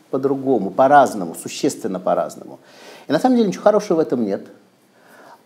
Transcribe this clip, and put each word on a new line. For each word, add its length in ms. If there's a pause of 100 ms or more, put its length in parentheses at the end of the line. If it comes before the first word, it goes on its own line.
(120)
по-другому, 580
по-разному, 640
существенно 680
по-разному. 600 (480)
И 40
на 80
самом 180
деле 100
ничего 160
хорошего 340
в 40
этом 220
нет. 220 (1000)